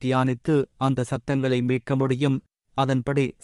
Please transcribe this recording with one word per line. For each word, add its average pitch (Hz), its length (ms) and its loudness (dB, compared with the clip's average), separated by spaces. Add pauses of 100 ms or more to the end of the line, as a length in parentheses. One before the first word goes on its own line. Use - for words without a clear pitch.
தியானித்து 131 600 0 (120)
அந்த 131 280 0
சத்தங்களை 131 580 -2
மீட்க 127 340 -2
முடியும். 135 440 0 (340)
அதன்படி 135 680 0